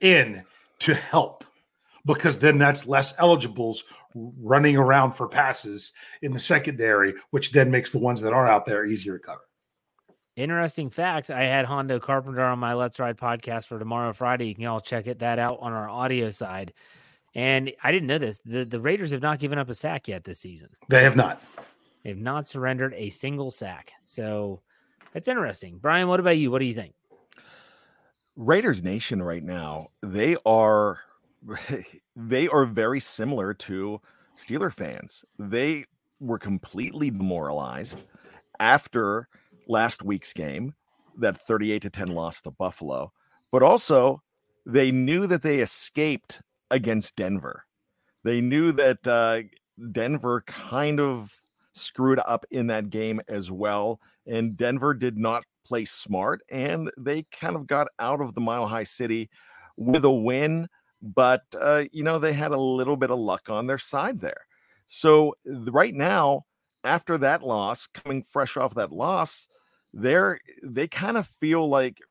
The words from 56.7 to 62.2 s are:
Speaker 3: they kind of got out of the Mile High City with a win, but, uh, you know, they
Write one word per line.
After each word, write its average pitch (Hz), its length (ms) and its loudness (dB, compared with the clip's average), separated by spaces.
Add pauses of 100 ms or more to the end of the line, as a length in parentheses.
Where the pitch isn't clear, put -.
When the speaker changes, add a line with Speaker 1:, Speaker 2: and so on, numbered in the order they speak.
Speaker 3:
they 143 260 -4
kind 170 340 -8
of 139 100 -12
got 143 200 0 (120)
out 135 220 -2
of 120 140 -8
the 120 60 -4
Mile 117 260 -2
High 113 160 -4
City 113 460 -4 (460)
with 127 300 2
a 139 60 6
win, 139 580 0 (320)
but, 123 420 4 (160)
uh, 147 320 2
you 156 120 -8
know, 160 160 0
they 151 140 0